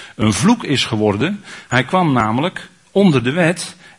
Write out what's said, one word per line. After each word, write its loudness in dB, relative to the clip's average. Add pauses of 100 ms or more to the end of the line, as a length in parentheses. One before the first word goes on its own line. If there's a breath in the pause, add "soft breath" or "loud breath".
(140 loud breath)
een 0
vloek 0
is -2
geworden. -2 (260 loud breath)
Hij 0
kwam 0
namelijk -2 (220)
onder 4
de -2
wet -2 (220 loud breath)